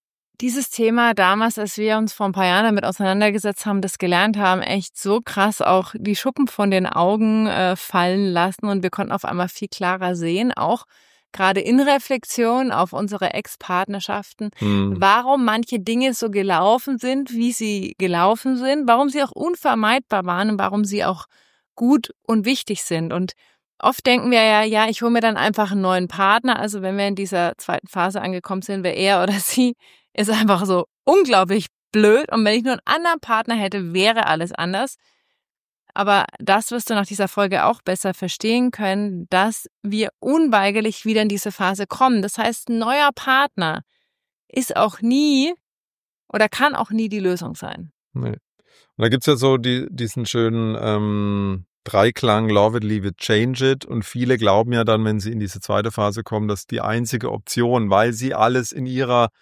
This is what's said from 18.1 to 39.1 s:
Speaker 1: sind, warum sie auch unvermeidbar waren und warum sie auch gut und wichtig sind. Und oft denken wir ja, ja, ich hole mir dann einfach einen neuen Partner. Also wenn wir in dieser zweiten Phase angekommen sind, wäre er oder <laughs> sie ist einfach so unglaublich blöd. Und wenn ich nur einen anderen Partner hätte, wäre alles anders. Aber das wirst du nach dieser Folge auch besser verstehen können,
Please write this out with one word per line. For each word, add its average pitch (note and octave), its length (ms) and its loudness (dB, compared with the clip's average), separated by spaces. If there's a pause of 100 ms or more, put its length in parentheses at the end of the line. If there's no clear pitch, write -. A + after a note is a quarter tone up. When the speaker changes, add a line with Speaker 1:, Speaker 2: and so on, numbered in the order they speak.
Speaker 1:
sind, C4+ 320 0
warum B3+ 200 4
sie C#4 140 -2
auch C4+ 100 -4
unvermeidbar A#3 920 0
waren F3+ 240 -2
und G#3 80 -2
warum G3 260 0
sie G3+ 200 -2
auch - 220 -4 (480)
gut B3 360 2 (160)
und A3 180 2
wichtig A#3 380 -2
sind. E3 300 -4
Und F3+ 200 -4 (460)
oft - 260 0
denken B3 260 2
wir A#3 120 6
ja, G#3+ 200 4
ja, A3 260 2
ich A3+ 140 -4
hole A#3 100 2
mir A#3 80 2
dann A3 160 2
einfach G#3 360 0
einen G3+ 80 0
neuen F#3 280 0
Partner. G#3 500 2
Also G#3 240 -6
wenn F#3+ 160 -4
wir G3+ 80 0
in G3+ 80 -2
dieser F#3 440 -2
zweiten - 300 -6
Phase F#3 320 -2
angekommen F#3 420 -6
sind, G3 200 -6
wäre F3+ 140 -2
er F#3+ 260 2
oder G3 100 0
<laughs> G3 60 0
sie B3 360 0 (400)
ist G#3 160 -2
einfach G#3 360 2
so F3+ 180 0 (200)
unglaublich A3 640 4 (220)
blöd. G#3+ 400 4
Und A3+ 140 2
wenn G#3 140 4
ich A#3 60 -2
nur C4 100 0
einen - 100 -8
anderen E4 360 0
Partner A3+ 340 -2
hätte, G3 400 -4
wäre G#3+ 320 4
alles E3 260 0
anders. F#3+ 440 -4 (960)
Aber G3+ 300 2 (140)
das G#3+ 320 0
wirst A#3+ 180 -6
du A#3 60 -2
nach G3+ 120 0
dieser G3 220 -4
Folge G3 380 0
auch - 160 0
besser F#3 320 -4
verstehen A3+ 560 -2
können, G3 580 -4